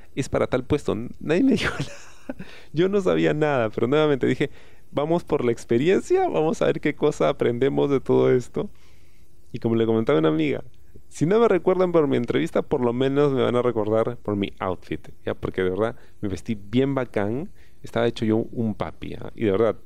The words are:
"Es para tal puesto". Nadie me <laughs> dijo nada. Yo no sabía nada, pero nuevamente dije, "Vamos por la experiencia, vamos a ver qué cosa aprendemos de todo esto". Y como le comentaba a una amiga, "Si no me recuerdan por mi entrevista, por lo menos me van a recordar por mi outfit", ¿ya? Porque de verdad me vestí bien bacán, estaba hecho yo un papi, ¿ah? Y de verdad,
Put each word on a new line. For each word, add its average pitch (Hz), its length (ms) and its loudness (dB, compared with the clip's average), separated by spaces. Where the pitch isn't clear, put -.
"Es 135 140 -2
para 117 180 0
tal 127 180 -2
puesto". 139 300 0
Nadie 165 240 2
me 269 100 6
<laughs> - 60 4
dijo - 200 -2
nada. - 640 -10
Yo 175 180 2
no 202 100 2
sabía 165 340 2
nada, 143 360 2
pero 117 160 -2
nuevamente 143 400 4
dije, 131 240 0
"Vamos 160 340 0
por 135 200 0
la 117 80 4
experiencia, 196 760 2
vamos 156 340 0
a - 40 2
ver 147 140 0
qué 147 140 0
cosa 147 360 2
aprendemos 139 600 2
de 131 100 2
todo 131 320 4
esto". 139 380 0
Y 127 80 -8
como 113 160 2
le 113 100 4
comentaba 113 320 4
a - 20 2
una 160 80 4
amiga, 156 340 0
"Si - 180 -4
no 214 140 4
me 233 80 6
recuerdan 180 440 2
por 160 140 6
mi 131 120 2
entrevista, 127 440 0
por 135 200 0
lo 117 100 2
menos 135 400 2
me 123 100 2
van 117 140 2
a 123 60 2
recordar 113 560 2
por 104 180 -4
mi 98 220 0
outfit", 87 500 -6
¿ya? 104 100 -2
Porque - 280 -4
de 92 80 0
verdad 110 260 -2
me 104 80 -4
vestí 95 260 -6
bien 120 400 0
bacán, 123 560 -2
estaba 117 240 -2
hecho 117 200 -2
yo 107 100 4
un 113 380 -2
papi, 82 400 -8
¿ah? - 200 -10
Y - 120 -4
de 98 60 4
verdad, 104 340 2